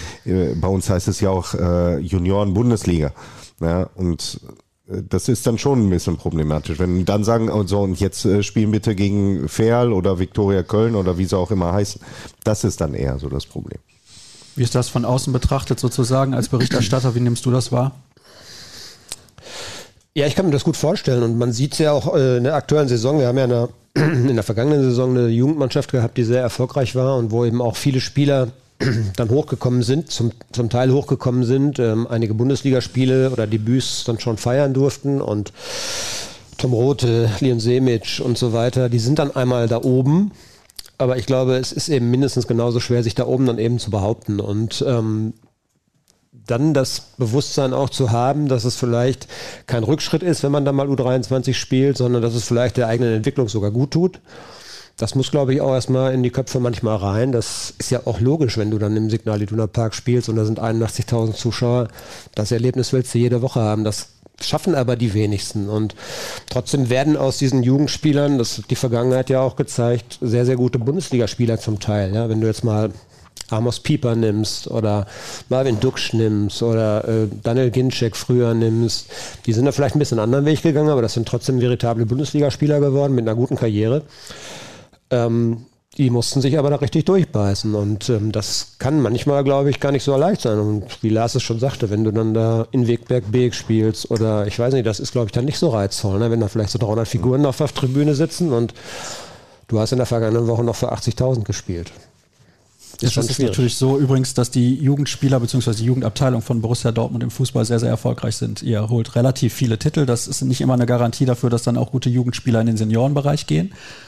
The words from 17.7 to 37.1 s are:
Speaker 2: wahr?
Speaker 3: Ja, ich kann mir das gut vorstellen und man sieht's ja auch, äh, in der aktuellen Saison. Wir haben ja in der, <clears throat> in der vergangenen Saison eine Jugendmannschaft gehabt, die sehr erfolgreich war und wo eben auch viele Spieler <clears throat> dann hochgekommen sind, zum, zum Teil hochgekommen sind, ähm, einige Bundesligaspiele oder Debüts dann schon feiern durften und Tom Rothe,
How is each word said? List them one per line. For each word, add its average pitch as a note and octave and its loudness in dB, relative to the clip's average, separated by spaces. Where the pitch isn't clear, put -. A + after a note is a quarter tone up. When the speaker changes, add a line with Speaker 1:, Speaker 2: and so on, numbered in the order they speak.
Speaker 2:
wahr? B2 0
Speaker 3:
Ja, C#3+ 2
ich C#3 0
kann F#3+ 2
mir E3+ 4
das C#3+ 2
gut D#3 2
vorstellen C#3+ 0
und A2+ 2
man A#2+ 2
sieht's C3 -2
ja D3+ 4
auch, C#3+ 2
äh, C3 4
in A#2+ 2
der D3 2
aktuellen D3 2
Saison. B2 2
Wir B2 4
haben B2 2
ja C3 4
in A#2+ 2
der, A#2+ 2
<clears throat> - -
in C#3 2
der A2 2
vergangenen C3+ 2
Saison B2+ 2
eine B2 2
Jugendmannschaft C3 2
gehabt, A#2 0
die B2 2
sehr B2 2
erfolgreich B2+ -2
war C3 2
und A#2 -2
wo A#2 2
eben A#2+ 0
auch A#2 -2
viele C3 0
Spieler C#3 0
<clears throat> A2 -2
dann A2+ 0
hochgekommen B2 0
sind, C#3 0
zum, A#2+ -2
zum A#2+ -2
Teil B2+ 2
hochgekommen C3 0
sind, C3+ 2
ähm, A#2 0
einige A2+ -2
Bundesligaspiele C3 2
oder A#2+ -2
Debüts A2+ -2
dann A2+ -2
schon A2+ -4
feiern C3+ 0
durften C#3 0
und G#2 -4
Tom B2+ 0
Rothe, A#2 2